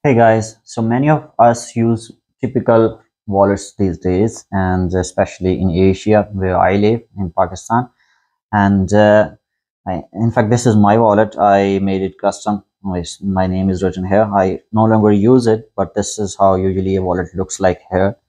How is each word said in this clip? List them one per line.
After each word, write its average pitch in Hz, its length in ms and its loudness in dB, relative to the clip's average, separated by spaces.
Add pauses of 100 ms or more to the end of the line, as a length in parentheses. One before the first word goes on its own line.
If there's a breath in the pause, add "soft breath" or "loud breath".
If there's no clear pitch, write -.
Hey 139 80 2
guys, 113 480 2
so - 200 -8
many 127 280 0
of 143 260 -2
us 120 380 0
use 113 380 -2 (280)
typical 113 640 0 (240)
wallets 98 480 -2
these 92 240 -4
days, 95 540 -2
and 92 420 -2
especially 92 680 -4
in 95 100 -2
Asia 95 600 2
where 95 260 -4
I 92 200 2
live, 107 260 0 (160)
in 92 180 -6
Pakistan. 95 540 -4 (640)
And, 98 420 2
uh, 104 360 4 (540)
I, 92 280 -8
in 113 180 -2
fact, 110 200 0
this 120 140 0
is 110 120 4
my 104 200 4
wallet. 107 400 2
I 98 440 2
made 95 220 -4
it 95 180 -8
custom. 101 420 -4 (220)
My, 90 180 -6 (180)
my 92 280 -2
name 95 200 -2
is 92 140 -2
written 92 240 -4
here. 104 260 0
I 95 280 0 (100)
no 110 140 0
longer 107 260 2
use 113 380 4
it, 110 260 -2
but 92 200 -6
this 104 260 -6
is 98 160 -8
how 95 180 2
usually 95 400 -2
a 92 80 -2
wallet 90 320 -4
looks 92 240 -8
like 92 220 0 (100)
here 95 260 -2 (120)